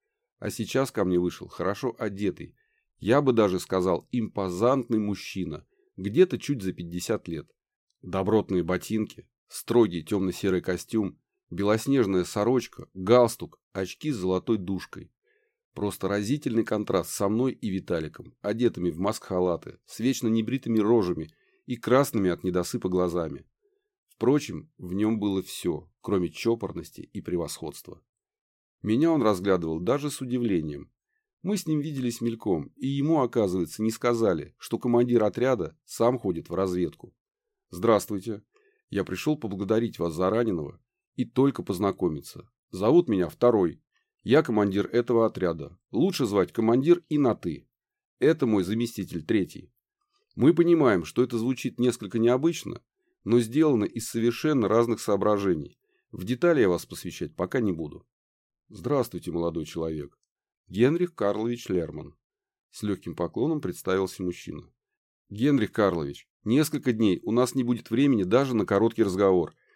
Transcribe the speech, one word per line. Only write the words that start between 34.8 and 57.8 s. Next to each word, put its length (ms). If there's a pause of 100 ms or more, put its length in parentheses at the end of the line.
отряда 640
сам 320
ходит 320
в 60
разведку. 600 (540)
«Здравствуйте. 760 (460)
Я 140
пришёл 340
поблагодарить 640
вас 140
за 160
раненого 520 (340)
и 100
только 380
познакомиться. 840 (220)
Зовут 360
меня 220
Второй. 520 (420)
Я 180
командир 460
этого 380
отряда. 520 (140)
Лучше 340
звать 260
командир 560
и 100
на 180
«ты». 320 (520)
Это 260
мой 180
заместитель 600
Третий. 480 (640)
Мы 180
понимаем, 520
что 180
это 140
звучит 420
несколько 400
необычно, 600 (420)
но 160
сделано 460
из 240
совершенно 580
разных 320
соображений. 800 (340)
В 120
детали 380
я 80
вас 160
посвящать 500
пока 260
не 100
буду». 340 (640)